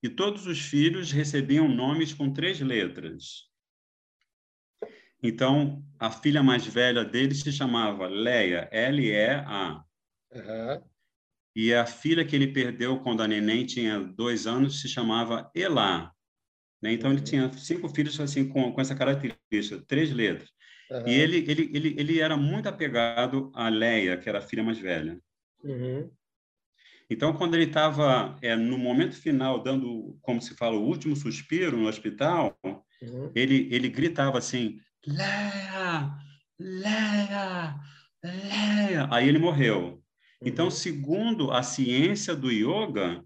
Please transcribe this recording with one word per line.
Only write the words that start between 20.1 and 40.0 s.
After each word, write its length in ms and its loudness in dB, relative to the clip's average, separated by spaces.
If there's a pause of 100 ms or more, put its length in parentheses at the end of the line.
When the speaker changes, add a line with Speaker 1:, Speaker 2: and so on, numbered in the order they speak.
Speaker 1:
letras. 400 -2 (400)
Speaker 2:
Aham. 160 -6
Speaker 1:
E 80 2
ele, 220 4 (120)
ele, 240 0
ele, 240 -2
ele 220 0
era 180 0
muito 320 0
apegado 840 0
a 120 -2
Leia, 500 2
que 120 -6
era 80 -2
a 40 -2
filha 220 -4
mais 140 0
velha. 420 -4 (440)
Speaker 2:
Uhum. 480 -6 (1000)
Speaker 1:
Então, 240 0
quando 220 0
ele 120 4
tava, 760 2
é, 140 0
no 220 0
momento 380 2
final, 480 0
dando, 580 -4
como 200 -2
se 140 -14
fala, 200 0
o 100 0
último 300 -2
suspiro 640 -2
no 100 2
hospital, 680 0 (460)
Speaker 2:
Uhum. 320 -10
Speaker 1:
ele, 380 4
ele 180 0
gritava 480 0
assim, 400 -4 (280)
"Leia! 1040 -4 (480)
Leia! 1160 -2 (480)
Leia!" 840 0
Aí 200 4
ele 100 6
morreu. 640 2 (380)